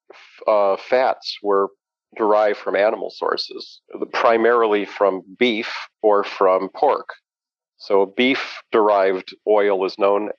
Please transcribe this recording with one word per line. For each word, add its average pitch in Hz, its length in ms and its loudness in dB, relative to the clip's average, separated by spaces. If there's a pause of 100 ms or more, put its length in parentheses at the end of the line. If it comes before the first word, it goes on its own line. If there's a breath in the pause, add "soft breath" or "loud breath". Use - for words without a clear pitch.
(120)
f-, - 360 -12
uh, 101 280 2
fats - 640 -2
were 98 280 0 (480)
derived 107 400 2
from 98 180 -6
animal 101 340 0
sources, - 720 -8 (320)
primarily 113 720 2
from 95 380 -2 (180)
beef 113 340 -2 (280)
or 101 240 2
from 95 500 0
pork. - 320 -2 (760)
So 98 220 2
beef-derived 101 1300 0 (120)
oil 101 380 2
is 90 120 -6
known 101 400 0